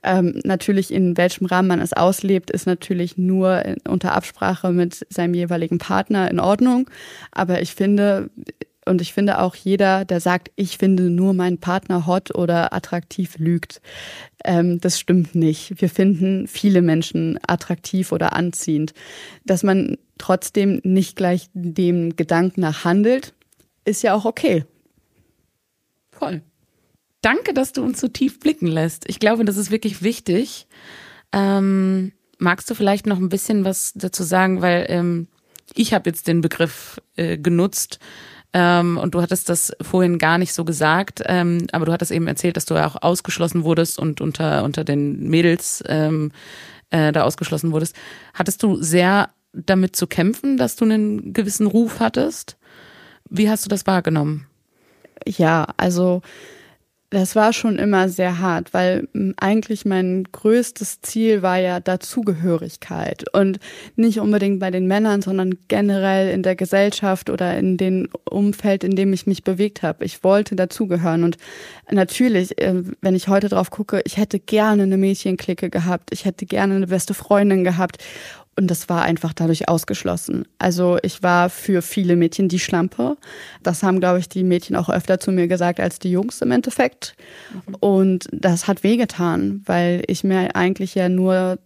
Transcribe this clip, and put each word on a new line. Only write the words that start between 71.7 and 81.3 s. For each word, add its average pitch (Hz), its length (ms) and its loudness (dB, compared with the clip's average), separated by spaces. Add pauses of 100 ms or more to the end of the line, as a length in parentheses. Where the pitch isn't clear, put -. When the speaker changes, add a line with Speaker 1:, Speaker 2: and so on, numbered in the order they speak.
Speaker 1:
natürlich, 190 680 2
äh, 185 220 2 (200)
wenn 190 120 2
ich 185 140 0
heute 196 200 4
drauf 190 220 0
gucke, 202 360 -4
ich - 120 -6
hätte 202 220 0
gerne 214 420 2
eine 190 160 2
Mädchenklicke 190 720 -2
gehabt, 175 420 -4
ich - 140 -8
hätte 190 220 -6
gerne 196 300 0
eine 190 100 0
beste 185 260 -2
Freundin 202 500 2
gehabt 180 400 -2 (520)
und 196 120 2
das 170 200 -2
war 170 140 0
einfach 165 320 0
dadurch 165 340 0
ausgeschlossen. - 760 -4 (140)
Also 175 420 2
ich - 220 -6
war 175 260 4